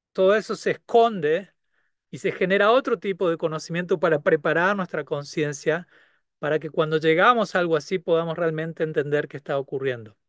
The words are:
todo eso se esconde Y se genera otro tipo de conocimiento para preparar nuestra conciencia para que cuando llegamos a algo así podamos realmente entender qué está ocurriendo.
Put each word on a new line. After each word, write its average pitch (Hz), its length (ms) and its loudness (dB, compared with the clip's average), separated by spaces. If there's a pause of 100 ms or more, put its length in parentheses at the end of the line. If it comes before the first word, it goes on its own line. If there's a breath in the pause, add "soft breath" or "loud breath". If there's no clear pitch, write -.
(120)
todo 190 240 4
eso 202 200 -4
se 185 160 -2
esconde 190 800 2 (580)
Y - 80 -14
se - 140 -4
genera 202 400 2
otro 240 260 2
tipo 185 320 -2
de 165 80 -2
conocimiento 165 640 -4
para 156 200 2
preparar 170 560 2
nuestra 170 280 -6
conciencia 147 840 -4 (500 soft breath)
para 151 200 -2
que 151 120 -10
cuando 156 280 0
llegamos 185 560 4
a 190 60 0
algo 170 160 2
así 180 220 -4
podamos 165 400 -2
realmente 160 460 -4
entender 147 440 -2
qué 147 100 -12
está 139 200 -6
ocurriendo. 131 580 -6 (120)